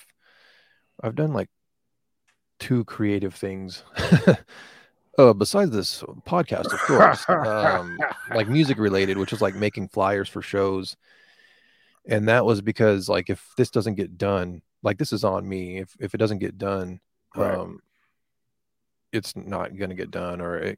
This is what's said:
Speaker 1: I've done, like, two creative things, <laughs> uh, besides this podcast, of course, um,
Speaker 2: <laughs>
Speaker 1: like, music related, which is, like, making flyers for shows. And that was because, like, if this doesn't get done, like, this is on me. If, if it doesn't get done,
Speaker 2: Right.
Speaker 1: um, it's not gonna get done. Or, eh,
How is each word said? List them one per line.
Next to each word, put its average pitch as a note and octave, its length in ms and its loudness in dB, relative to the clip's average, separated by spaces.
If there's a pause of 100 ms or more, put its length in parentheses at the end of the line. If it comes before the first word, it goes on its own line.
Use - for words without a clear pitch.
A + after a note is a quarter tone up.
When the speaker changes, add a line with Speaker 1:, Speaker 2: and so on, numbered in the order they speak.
(1040)
Speaker 1:
I've A#2 140 -4
done, D3+ 160 0
like, G2+ 160 -4 (1080)
two B2 260 -2
creative G2+ 500 -4
things, F#2+ 500 -10 (120)
<laughs> - 1200 0
uh, B2+ 140 12
besides D3 380 2
this G2 320 -4 (240)
podcast, D#3+ 460 -2
of - 100 -4
course, - 460 6 (140)
um, G2+ 680 -2
Speaker 2:
<laughs> - 180 -12
Speaker 1:
like, A2 200 0
music C3+ 300 2
related, G2 400 2
which F#2+ 140 -2
is, A2 80 -6
like, G2 140 2
making G#2 340 -4
flyers G2 400 0
for G2+ 140 -10
shows. F#2+ 540 -4 (1120)
And G#2+ 220 0
that A#2 160 4
was G#2+ 180 4
because, G#2 460 2
like, F#2 220 -2
if - 260 -8
this B2+ 140 2
doesn't G#2+ 260 -2
get F2+ 220 -8
done, F2+ 440 -2 (200)
like, G#2 160 -2
this - 140 -4
is G#2+ 120 -2
on F#2+ 240 -2
me. F#2 300 -8
If, F#2+ 220 -14
if G#2 140 -8
it G#2 40 -8
doesn't G#2 200 0
get F#2+ 200 -8
done, F#2+ 420 -6 (340)
Speaker 2:
Right. F#2+ 260 -2
Speaker 1:
um, F2 200 -14 (1300)
it's G#2+ 240 -8
not F#2 400 -10
gonna F#2+ 180 -8
get F2+ 160 -10
done. F2 300 -8
Or, F2 220 -6
eh, G2 140 -6